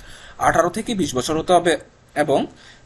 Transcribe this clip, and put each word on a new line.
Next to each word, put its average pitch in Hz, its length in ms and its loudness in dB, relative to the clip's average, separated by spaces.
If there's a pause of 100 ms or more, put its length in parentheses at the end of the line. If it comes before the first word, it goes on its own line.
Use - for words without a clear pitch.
(380)
আঠারো 165 320 2
থেকে 220 260 -6
বিশ 147 200 -2
বছর 156 220 -2
হতে 160 160 0
হবে 170 240 4 (380)
এবং 151 320 0 (380)